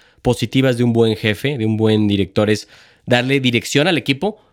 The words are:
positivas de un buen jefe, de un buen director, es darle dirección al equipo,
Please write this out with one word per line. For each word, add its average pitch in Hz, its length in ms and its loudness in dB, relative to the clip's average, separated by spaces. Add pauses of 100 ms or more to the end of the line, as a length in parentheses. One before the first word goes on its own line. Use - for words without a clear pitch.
(220)
positivas 127 560 0
de 123 60 0
un 117 100 2
buen 113 220 2
jefe, 120 420 -4
de 110 80 -2
un 110 100 0
buen 107 320 2
director, 101 400 0
es 107 180 -2 (380)
darle 127 360 0
dirección 127 480 0
al 175 100 0
equipo, 160 420 -4 (120)